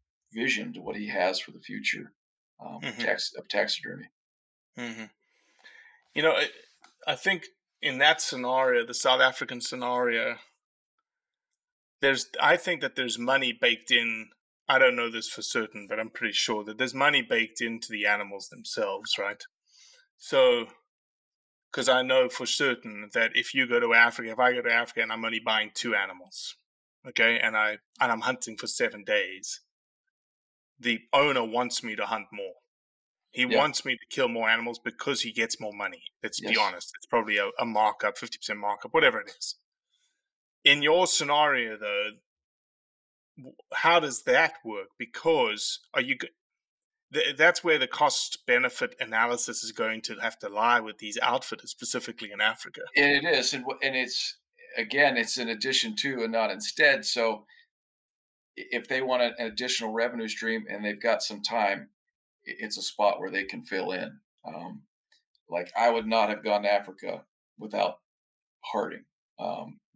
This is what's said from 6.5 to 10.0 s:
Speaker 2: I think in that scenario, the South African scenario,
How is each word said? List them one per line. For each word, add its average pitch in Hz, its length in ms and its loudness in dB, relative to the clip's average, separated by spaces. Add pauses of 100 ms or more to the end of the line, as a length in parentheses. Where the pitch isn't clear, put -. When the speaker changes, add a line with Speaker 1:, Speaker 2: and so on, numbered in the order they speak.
Speaker 2:
I 147 80 0
think 185 320 -2 (340)
in 135 180 -2
that 160 220 6
scenario, 127 640 2
the 120 100 -10
South 131 260 4
African 127 400 2
scenario, 123 760 -2 (1700)